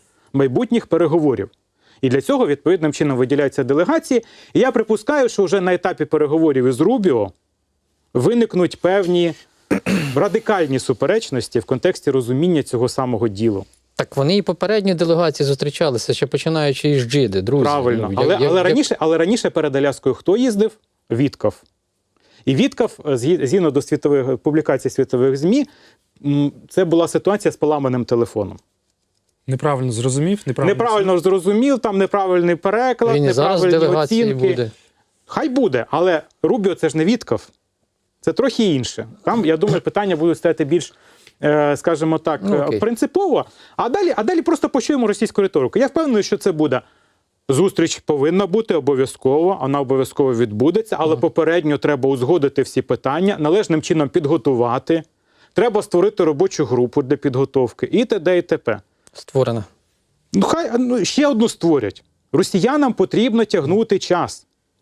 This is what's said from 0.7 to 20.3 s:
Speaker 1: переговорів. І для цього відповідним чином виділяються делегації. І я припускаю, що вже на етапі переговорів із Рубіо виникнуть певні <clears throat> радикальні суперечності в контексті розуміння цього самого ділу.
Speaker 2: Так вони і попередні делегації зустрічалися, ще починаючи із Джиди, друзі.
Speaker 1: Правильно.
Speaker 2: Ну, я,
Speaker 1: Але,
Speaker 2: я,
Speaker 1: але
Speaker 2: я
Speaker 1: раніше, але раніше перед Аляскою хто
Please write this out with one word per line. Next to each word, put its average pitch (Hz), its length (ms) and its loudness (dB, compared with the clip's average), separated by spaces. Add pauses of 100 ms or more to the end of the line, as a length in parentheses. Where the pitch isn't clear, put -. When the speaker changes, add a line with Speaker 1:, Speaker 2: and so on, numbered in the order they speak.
Speaker 1:
переговорів. 151 640 0 (500)
І 135 80 0
для 131 120 2
цього 254 260 0
відповідним 156 460 0
чином 139 260 -2
виділяються 139 460 0
делегації. 226 600 0 (300)
І 175 60 2
я 262 120 2
припускаю, 233 560 0
що - 160 0
вже 185 160 0
на 180 140 2
етапі 175 300 -4
переговорів 147 600 2
із 127 140 0
Рубіо 165 520 0 (840)
виникнуть 180 680 0
певні 175 540 0 (400)
<clears throat> 180 400 -2
радикальні 175 640 0
суперечності 139 800 -2
в 110 60 -2
контексті 151 460 -2
розуміння 135 520 0
цього 123 260 -2
самого 120 400 -2
ділу. 101 360 -2 (320)
Speaker 2:
Так - 200 -6
вони 143 200 0
і 202 60 0
попередні 190 520 -2
делегації 165 520 0
зустрічалися, 143 680 -2
ще - 120 -2
починаючи 147 600 -2
із 143 180 2
Джиди, 117 360 0
друзі. 127 220 0
Speaker 1:
Правильно. 123 480 0
Speaker 2:
Ну, 98 100 0
я, 139 40 2
Speaker 1:
Але, 160 180 2
Speaker 2:
я, 147 60 2
Speaker 1:
але 175 80 2
Speaker 2:
я 185 40 2
Speaker 1:
раніше, 220 360 2
але 160 200 2
раніше 180 320 0
перед 147 260 -2
Аляскою 135 380 0
хто 180 220 0